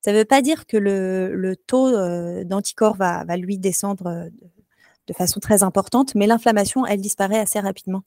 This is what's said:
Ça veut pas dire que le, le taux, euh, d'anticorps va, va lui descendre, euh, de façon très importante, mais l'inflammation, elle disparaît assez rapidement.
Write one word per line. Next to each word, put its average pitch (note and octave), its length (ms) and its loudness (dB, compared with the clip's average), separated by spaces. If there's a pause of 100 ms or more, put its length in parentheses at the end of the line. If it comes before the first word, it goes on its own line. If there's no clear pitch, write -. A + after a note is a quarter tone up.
Ça G3+ 120 -2
veut G#3+ 120 4
pas C4+ 160 6
dire D4+ 240 0
que - 120 -2
le, F#3+ 580 0
le F#3 200 -2
taux, C4 320 0
euh, F3+ 580 -2
d'anticorps G3+ 500 0
va, F3 300 -2
va F3 120 -4
lui F#3+ 220 -6
descendre, F#3+ 480 -4
euh, E3+ 220 -8 (760)
de F3 80 -10
façon F3+ 260 -2
très G3+ 220 4
importante, G3+ 540 0
mais G3+ 100 4
l'inflammation, A3+ 640 2
elle G#3 140 -2
disparaît G3 360 -2
assez G#3 220 -2
rapidement. G3 460 -6